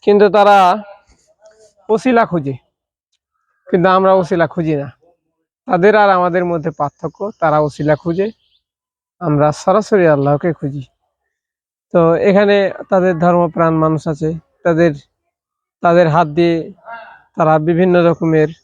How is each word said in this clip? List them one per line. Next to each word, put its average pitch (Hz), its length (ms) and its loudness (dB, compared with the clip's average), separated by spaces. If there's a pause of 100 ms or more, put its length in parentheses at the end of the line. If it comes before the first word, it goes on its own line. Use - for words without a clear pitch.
কিন্তু 208 260 4
তারা 202 540 2 (1040)
ওসিলা 226 380 0
খুঁজে, 139 280 -6 (1160)
কিন্তু 185 180 2
আমরা 190 260 2
ওসিলা 175 320 -2
খুঁজি 156 280 -4
না। 139 140 -6 (800)
তাদের 190 300 2
আর 208 140 4
আমাদের 180 340 0
মধ্যে 170 260 -6
পার্থক্য, 156 600 -10 (100)
তারা 151 200 0
ওসিলা 151 360 -2
খুঁজে, 180 340 -4 (920)
আমরা 151 320 0
সরাসরি 190 560 0
আল্লাহকে 143 440 0
খুঁজি। 139 320 -10 (1080)
তো 170 220 2
এখানে 202 560 2 (200)
তাদের 185 280 0
ধর্মপ্রাণ 175 560 0
মানুষ 156 340 -2
আছে, 156 260 -6 (280)
তাদের, 170 300 0 (920)
তাদের 175 260 4
হাত 156 200 0
দিয়ে 165 440 -2 (640)
তারা 160 220 2
বিভিন্ন 175 460 2
রকমের 160 440 0 (160)